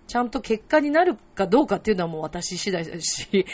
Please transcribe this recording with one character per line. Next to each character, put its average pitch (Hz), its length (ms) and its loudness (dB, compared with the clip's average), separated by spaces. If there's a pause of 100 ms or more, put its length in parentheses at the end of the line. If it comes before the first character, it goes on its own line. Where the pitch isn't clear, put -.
ち - 80 -16
ゃ 240 80 2
ん 240 80 -2
と 254 100 -4
結 214 280 -4
果 311 100 6
に 294 140 2
な 320 120 6
る 349 120 0 (180)
か 190 140 0
ど 240 140 6
う 269 40 2
か 202 100 -2
っ - 40 -6
て - 100 -2
い 214 40 4
う - 20 -4
の 180 80 -2
は 165 40 -4
も 160 100 -8
う 156 40 -6
私 170 340 -8
次 202 140 -4
第 170 140 -2
だ 165 160 -12
し、 - 540 0